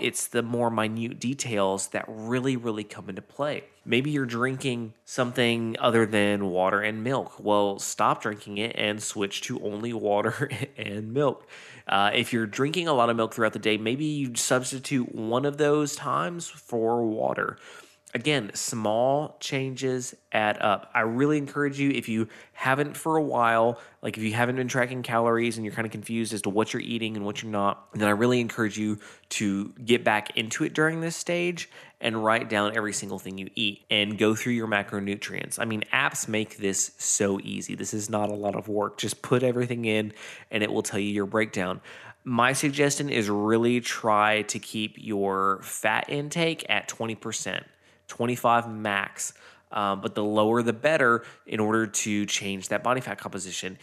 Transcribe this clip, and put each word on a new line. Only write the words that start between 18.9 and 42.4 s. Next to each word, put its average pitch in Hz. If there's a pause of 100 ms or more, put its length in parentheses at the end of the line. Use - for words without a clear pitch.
changes 131 (180)
add 107
up. 101
I 120
really 123
encourage 143
you, 139
if 117
you 110 (260)
haven't 139
for 160
a 156
while, 117 (220)
like, 120
if 110
you 110
haven't 120
been 131
tracking 127
calories 117
and 110
you're 98
kinda 113
confused 113
as 104
to 107
what 107
you're 127
eating 110
and 101
what 101
you're 110
not, 101
then 104
I 104
really 120
encourage 110
you 107 (320)
to 101 (100)
get 117
back 107
into 113
it -
during 160
this 165
stage 175 (320)
and 113
write 113
down 104
every 107
single 98
thing 95
you 95
eat 104
and 104
go 107
through 120
your 113
macronutrients. 101
I 117
mean, 107
apps -
make 107
this 98
so 98
easy. 98
This 101
is 107
not 104
a 104
lot 101
of 107
work. 104
Just -
put 123
everything 120
in 107 (360)
and 107
it 104
will 107
tell 104
you 101
your 101
breakdown. 98 (420)
My 123